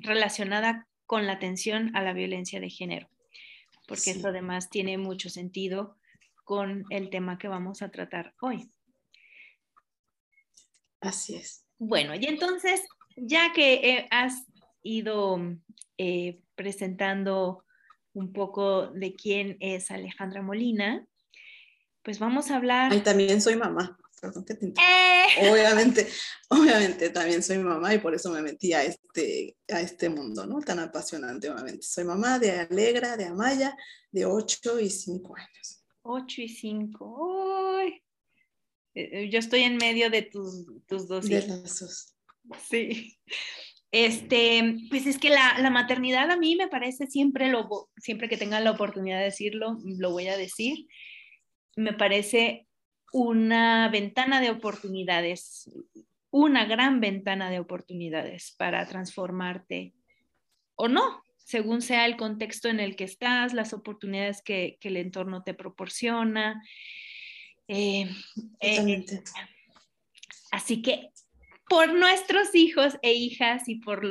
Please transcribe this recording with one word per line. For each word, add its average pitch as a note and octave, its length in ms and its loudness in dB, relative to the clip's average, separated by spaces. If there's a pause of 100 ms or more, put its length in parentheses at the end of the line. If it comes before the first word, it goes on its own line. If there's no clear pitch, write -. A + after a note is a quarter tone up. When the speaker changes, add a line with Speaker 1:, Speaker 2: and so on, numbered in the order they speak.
Speaker 1:
relacionada G#3+ 840 -2 (180)
con G#3+ 200 -2
la G3 80 -2
atención G#3 600 -4
a G3+ 60 0
la F#3 100 -2
violencia F#3 480 -6
de F#3 100 -10
género, F3 400 -10 (800)
porque G3+ 140 -8
Speaker 2:
Sí. F#3+ 180 -2
Speaker 1:
eso F#3 80 -4
además F3+ 420 -6
tiene F#3+ 280 -4
mucho F#3+ 320 -8
sentido F#3 640 -8 (480)
con G3 460 -6
el G3 200 -6
tema F#3 280 -6
que G#3 100 -12
vamos F#3 340 -8
a G3 80 -10
tratar F3+ 520 -12
hoy. B3 280 -8 (2250)
Speaker 2:
Así F#3+ 360 -8
es. - 300 -18 (120)
Speaker 1:
Bueno, D#3+ 380 0
y G#3 100 -4
entonces, F4+ 560 -2 (340)
ya D#4+ 380 0
que, C#4+ 200 6
eh, B3+ 360 2
has B3+ 360 0 (360)
ido, G#3 580 -2 (580)
eh, F3 420 -4 (160)
presentando G3 1120 -4 (480)
un F#3+ 180 -8
poco G3 560 0
de F#3 280 -8
quién G3+ 440 -4
es F#3+ 320 -6
Alejandra F#3+ 500 -10
Molina, G#3+ 640 -2 (1000)
pues G3+ 160 -8
vamos C4 320 0
a C#4 60 2
hablar B3 340 4
Speaker 2:
Ay, G3+ 100 6
también G3+ 400 6
soy A3+ 140 4
mamá. F3+ 420 -2 (240)
Perdón F#3+ 240 -10
que - 80 -8
te G#3 140 -6
interrumpa. F4+ 580 6 (120)
Speaker 1:
¡Eh! G3 140 8
Speaker 2:
Obviamente, G#3+ 560 6 (420)
obviamente G#3+ 600 6
también E3+ 340 0
soy F#3+ 140 0
mamá F3+ 360 0
y G#3+ 60 4
por F#3+ 140 0
eso F3 180 -4
me D#3 100 -4
metí D#3 300 -2
a D3+ 120 4
este, C#3 720 -4 (120)
a E3+ 120 -2
este F3 260 -4
mundo, A#2+ 380 -6
¿no? C#4 160 -6
Tan F#3 180 -4
apasionante, D3 720 -8
obviamente. B2+ 320 -10
Soy - 240 -6
mamá A3 340 0
de G#3+ 120 2
Alegra, A3 640 0
de G3 80 -4
Amaya, C4 500 0 (360)
de F#3+ 140 0
ocho G#3+ 540 -2
y G#3 100 0
cinco - 460 -8
años. - 480 -20 (200)
Speaker 1:
Ocho B3+ 380 -8
y A#3 80 -8
cinco. D4 1300 -6
¡Ay! F#4+ 240 -4 (920)
Eh, F#3+ 140 -10 (140)
eh, G#3 60 -6
yo A3+ 100 2
estoy A3+ 240 2
en B3 140 2
medio A#3 320 2
de A3 120 2
tus, F#3 440 -12 (220)
tus F#3+ 200 -6
dos F#3+ 200 -4
Speaker 2:
De G3+ 120 2
Speaker 1:
hijas. G3 80 -4
Speaker 2:
las F3+ 320 -10
dos. - 360 -16 (540)
Speaker 1:
Sí. A3+ 500 -4 (720)
Este, A3+ 840 4 (120)
pues C4+ 160 -2
es C#4 120 0
que D4 120 2
la, C4 300 8
la C4 100 4
maternidad B3+ 640 2
a F4+ 60 4
mí E4 180 2
me F#4 120 0
parece B3+ 400 -4
siempre C4+ 420 2
lo A#3 180 2
bo-, G3+ 300 -8
siempre A3+ 320 -8
que A3+ 80 -2
tenga G#3+ 220 -2
la A3 120 4
oportunidad G3 480 -2
de G3 60 0
decirlo, G#3+ 580 -4
lo F#3 280 -4
voy F3+ 160 -4
a F#3+ 100 -2
decir. A3+ 500 -4 (880)
Me G#3+ 180 -2
parece G#3 760 2 (440)
una A3+ 800 4
ventana B3+ 520 0
de B3 80 2
oportunidades, F#3+ 1200 -4 (640)
una C#4 340 6
gran B3 340 4
ventana G3 520 -2
de F3+ 80 -2
oportunidades F3 960 -8
para F3+ 300 -2
transformarte F#3 1040 -8 (840)
o A3+ 120 -2
no, F#4+ 360 0 (140)
según A3+ 460 -2
sea A#3 240 2
el A#3 100 -2
contexto A3 520 -6
en A3+ 100 0
el G3 160 -4
que - 80 -8
estás, B3 500 -2
las A3+ 200 -4
oportunidades G3+ 680 -6
que, F#3+ 380 -4
que G#3+ 80 -12
el F#3+ 80 -4
entorno F#3 460 -8
te F#3 100 -8
proporciona. A3 1080 -4 (1080)
Eh, G2+ 420 -2 (500)
eh, G#3 160 0
Speaker 2:
Totalmente. G3 480 -2 (1300)
Speaker 1:
así A3 300 -2
que A#3+ 300 -2 (580)
por D#4+ 240 8
nuestros F#4 640 4
hijos D4+ 480 6
e A#3+ 100 4
hijas A#3+ 560 0
y A3+ 60 -6
por G#3 360 -6